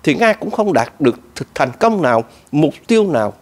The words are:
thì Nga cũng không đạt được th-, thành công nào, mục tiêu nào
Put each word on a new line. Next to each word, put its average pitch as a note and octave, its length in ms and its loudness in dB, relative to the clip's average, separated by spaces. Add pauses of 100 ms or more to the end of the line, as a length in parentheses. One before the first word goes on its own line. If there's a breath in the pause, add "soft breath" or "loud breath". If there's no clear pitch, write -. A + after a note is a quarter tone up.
thì D#3 120 2
Nga A3 180 2
cũng G3+ 180 -8
không G#3 220 -2
đạt A#2+ 260 -2
được B2 160 2 (200)
th-, - 80 -10 (120)
thành B2+ 240 -2
công A3 220 0
nào, A#2 220 2 (280 soft breath)
mục D3+ 220 0 (140)
tiêu G#3+ 240 2
nào G#2+ 300 -2